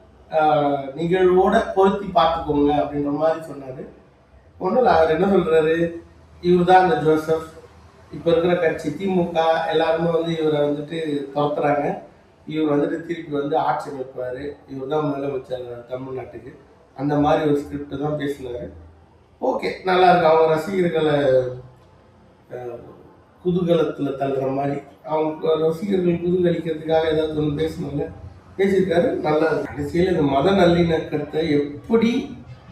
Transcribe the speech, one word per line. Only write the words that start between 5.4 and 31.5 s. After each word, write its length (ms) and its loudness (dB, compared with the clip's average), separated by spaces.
இவரு 240 4
தான் 180 8
அந்த 120 2
ஜோசப், 500 0
இப்ப 200 -2
இருக்கிற 240 2
கட்சி 420 -2
தி 80 -6
மு 260 0
க 380 2
எல்லாருமே 400 0
வந்து 280 -2
இவரை 220 0
வந்துட்டு 760 -4
துரத்துறாங்க, 600 -2
இவர் 300 0
வந்துட்டு 280 -4
திருப்பி 260 -10
வந்து 260 -2
ஆட்சி 320 -2
அமைப்பாரு, 640 -10
இவர் 180 -10
தான் 160 -2
முதலமைச்சர் 840 -8
தமிழ்நாட்டுக்கு, 720 -12
அந்த 200 -2
மாதிரி 340 2
ஒரு 100 2
ஸ்கிரிப்ட் 420 -10
தான் 180 -4
பேசினாரு. 520 -8
ஓகே, 300 -2
நல்லா 260 4
இருக்கு. 180 6
அவங்க 260 6
ரசிகர்களை, 680 0
அஹ், 280 -12
குதூகலத்துல 720 0
தள்ளுற 380 -2
மாதிரி, 260 -4
அவங்க 520 -2
ரசிகர்கள் 680 0
குதூகலிக்கிறதுக்காக 920 0
ஏதாவது 280 -2
ஒண்ணு 140 -2
பேசணும்ல, 560 -6
பேசியிருக்காரு. 560 2
நல்லா 340 0
இருக்கு. 200 -2
கடைசியில 420 -2
இந்த 120 0
மத 300 2
நல்லிணக்கத்தை 960 2
எப்படி 880 0